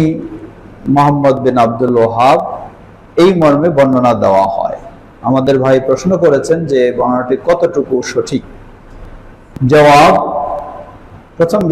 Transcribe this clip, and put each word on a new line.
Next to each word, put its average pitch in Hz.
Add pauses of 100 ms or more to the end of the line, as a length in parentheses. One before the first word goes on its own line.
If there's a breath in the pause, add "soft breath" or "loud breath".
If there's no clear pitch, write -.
(960)
মোহাম্মদ 143
বিন 127
আব্দুল 120
ওহাব, 120 (840)
এই 185 (100)
মর্মে 151
বর্ণনা 127 (100)
দেওয়া 98
হয়। - (440)
আমাদের 131
ভাই 131 (120)
প্রশ্ন 131 (120)
করেছেন 156 (120)
যে 131 (160)
বর্ণনাটি 127 (100)
কতটুকু 170 (160)
সঠিক। 123 (1300)
জবাব, 147 (1200)
প্রথম 185 (100)